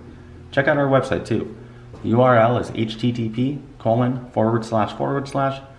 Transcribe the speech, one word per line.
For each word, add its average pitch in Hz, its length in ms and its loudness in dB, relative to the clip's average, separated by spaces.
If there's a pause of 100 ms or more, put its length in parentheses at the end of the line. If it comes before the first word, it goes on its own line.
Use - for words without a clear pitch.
(500)
Check 139 160 0
out 151 120 2
our 139 100 2
website 131 360 0
too. 98 320 -4 (460)
The 107 60 -4
U 113 120 4
R 127 160 6
L 117 220 4
is 90 160 -4
H 110 240 -4
T 123 140 0
T 117 160 -4
P 131 320 -2 (180)
colon 123 520 0
forward 113 340 2
slash 107 320 0
forward 139 320 -2
slash 135 320 -2 (180)